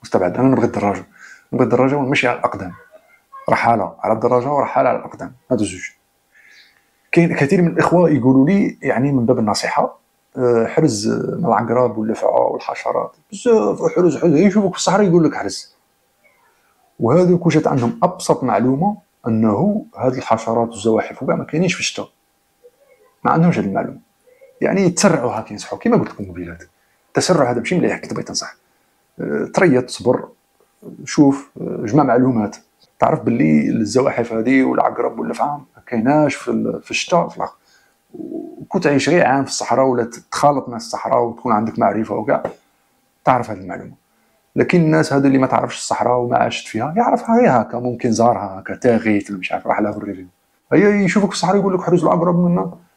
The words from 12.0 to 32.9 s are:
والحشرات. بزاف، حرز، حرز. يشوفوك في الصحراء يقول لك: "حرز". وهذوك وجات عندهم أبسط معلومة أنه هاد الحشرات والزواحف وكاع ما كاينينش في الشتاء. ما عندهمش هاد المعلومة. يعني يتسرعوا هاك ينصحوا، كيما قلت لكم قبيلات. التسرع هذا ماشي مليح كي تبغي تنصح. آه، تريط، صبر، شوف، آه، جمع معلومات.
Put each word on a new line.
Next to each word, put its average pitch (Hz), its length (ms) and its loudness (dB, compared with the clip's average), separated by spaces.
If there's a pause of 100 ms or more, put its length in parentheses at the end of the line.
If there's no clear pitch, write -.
والحشرات. - 640 -6 (160)
بزاف، 214 460 0 (180)
حرز، 170 200 2
حرز. 170 180 2
يشوفوك 190 380 4
في - 60 -10
الصحراء 202 280 2
يقول 170 180 4
لك: - 100 0
"حرز". - 420 -10 (1200)
وهذوك 170 460 4
وجات 151 200 4
عندهم 120 360 0
أبسط - 420 0
معلومة 131 520 0 (320)
أنه 113 580 2 (100)
هاد 127 180 0
الحشرات 117 540 -2
والزواحف 110 540 -2
وكاع 156 140 -2
ما - 80 -6
كاينينش 175 300 -2
في - 60 -10
الشتاء. - 280 -8 (1160)
ما 120 60 2
عندهمش 160 280 4
هاد - 60 0
المعلومة. - 340 -4 (640)
يعني 185 220 2
يتسرعوا 170 500 2
هاك - 180 -8
ينصحوا، - 280 -12
كيما 226 180 2
قلت 127 140 0
لكم 98 200 -12
قبيلات. 87 320 -14 (460)
التسرع 147 420 0
هذا 123 80 -2
ماشي 170 200 -2
مليح 113 200 -2
كي - 100 -16
تبغي 113 140 -8
تنصح. - 340 -10 (640)
آه، - 340 -4
تريط، 131 360 2
صبر، - 380 -2 (760)
شوف، 139 460 2 (100)
آه، - 260 -8
جمع 117 160 2
معلومات. 123 540 2 (420)